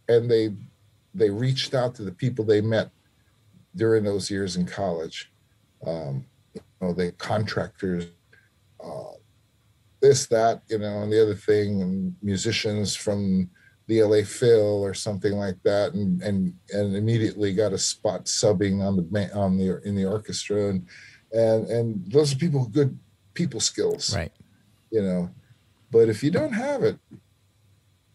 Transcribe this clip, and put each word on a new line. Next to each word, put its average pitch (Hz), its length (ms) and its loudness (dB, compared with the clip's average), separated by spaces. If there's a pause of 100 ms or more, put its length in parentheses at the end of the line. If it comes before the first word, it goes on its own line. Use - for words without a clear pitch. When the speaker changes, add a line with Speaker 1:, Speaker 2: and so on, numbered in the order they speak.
Speaker 1:
and 117 240 4
they, 110 240 2 (580)
they 107 160 2
reached 127 440 -2
out 123 220 0
to 107 80 -12
the 92 80 -8
people 117 340 -4
they 107 160 4
met 110 280 0 (840)
during 110 300 2
those 101 260 -2
years 98 240 -4
in 90 100 0
college. 87 640 -6 (540)
Um, 82 400 -6 (300)
you - 60 -14 (200)
know, 90 120 -2
the 87 200 -2
contractors, 92 920 -4 (800)
uh, - 280 -14 (920)
this, 135 260 6
that, 113 420 2
you 110 100 -2
know, 104 240 -4
and 107 80 -2
the 110 100 6
other 107 140 4
thing, 104 460 2
and 92 400 -2
musicians 104 760 -2
from 98 540 0 (380)
the 110 140 4
L 107 120 6
A 107 100 4
Phil 117 360 4 (240)
or 98 100 -4
something 101 400 -2
like 98 300 -4
that, 101 300 2
and, 92 280 0
and, 95 320 -2 (180)
and 101 240 -2
immediately 107 580 0
got 101 200 2
a 95 40 -2
spot - 480 -4
subbing 98 600 2
on 98 100 0
the 87 140 0
ma-, 98 300 -2
on 95 180 2
the, 95 300 -2
in 101 80 -4
the 95 100 0
orchestra, 101 640 -2
and, 92 160 -4 (460)
and, 110 360 2
and 107 440 -4
those 143 220 4
are 131 40 -4
people 147 240 0
with 107 120 -4
good 139 240 0 (360)
people 120 260 -4
skills, - 560 -2
Speaker 2:
Right. 85 160 -4 (600)
Speaker 1:
you 110 100 0
know. 90 280 -2 (600)
But 113 200 6
if 107 140 -2
you 147 80 0
don't 285 220 -2
have 254 300 -2
it, 135 160 0 (1160)